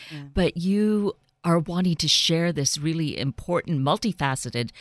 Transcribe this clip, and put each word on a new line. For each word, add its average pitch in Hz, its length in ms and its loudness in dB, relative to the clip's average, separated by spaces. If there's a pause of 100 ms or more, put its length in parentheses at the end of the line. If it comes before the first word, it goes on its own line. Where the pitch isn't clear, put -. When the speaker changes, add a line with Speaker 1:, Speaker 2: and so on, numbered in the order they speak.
(120)
Speaker 1:
Yeah. 147 120 -12 (100)
Speaker 2:
But 180 220 2
you 202 600 0 (280)
are 170 160 4
wanting 175 360 0
to 156 120 -2
share 170 440 2
this 147 260 -2
really 156 420 -2
important, 139 600 -2
multifaceted 135 880 -2 (120)